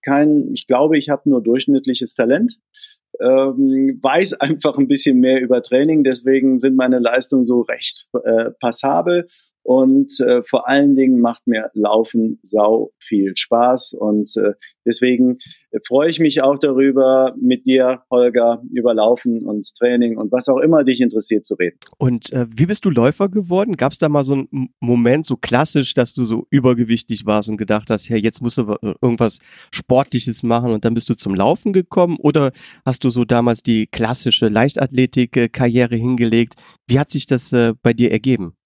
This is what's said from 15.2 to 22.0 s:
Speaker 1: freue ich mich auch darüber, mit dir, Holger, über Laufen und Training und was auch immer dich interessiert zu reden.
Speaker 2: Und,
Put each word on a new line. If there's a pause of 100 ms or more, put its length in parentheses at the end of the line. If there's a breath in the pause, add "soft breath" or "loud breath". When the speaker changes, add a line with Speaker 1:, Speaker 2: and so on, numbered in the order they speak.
Speaker 1:
freue
ich
mich
auch
darüber,
mit
dir,
Holger, (120)
über
Laufen
und
Training
und
was
auch
immer
dich
interessiert
zu
reden. (200)
Speaker 2:
Und,